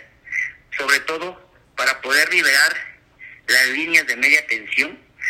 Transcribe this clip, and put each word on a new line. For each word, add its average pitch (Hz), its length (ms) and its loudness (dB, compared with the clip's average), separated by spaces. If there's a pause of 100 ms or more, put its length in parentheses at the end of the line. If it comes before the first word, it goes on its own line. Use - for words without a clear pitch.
(760)
sobre 135 240 0
todo 160 540 -10 (200)
para 131 280 -2
poder 147 320 2
liberar 156 420 4 (720)
las 127 220 4
líneas 156 380 0
de 123 100 -2
media 143 300 2
tensión 110 520 -4 (320)